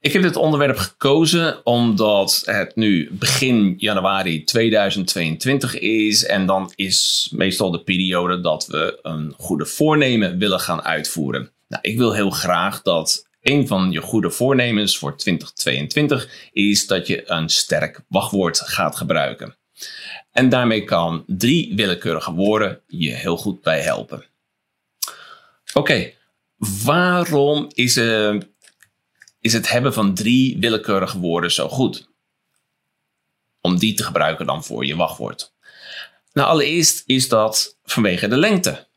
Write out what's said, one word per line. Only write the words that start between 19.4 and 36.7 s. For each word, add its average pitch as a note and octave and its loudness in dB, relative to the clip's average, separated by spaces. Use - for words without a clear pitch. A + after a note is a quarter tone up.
En B2+ 4
daarmee A2+ 2
kan E2+ -2
drie A2+ 0
willekeurige F2+ -2
woorden G#2 0
je D#2 -4
heel E2+ -4
goed F#2+ -6
bij D#2 0
helpen. A#1+ -6
Oké, C#3 -2
waarom D3+ 0
is, B2 0
eh, A2 2
is A2+ 2
het A2+ -2
hebben B2 0
van G2+ 0
drie A#2+ 2
willekeurige G2 0
woorden F2 0
zo - -2
goed? - -2
Om F2+ 0
die G#2+ 2
te - -4
gebruiken D#2+ 0
dan D2 -4
voor A#1 -6
je C#2 -4
wachtwoord. - -4
Nou, C#3+ 4
allereerst D#3 2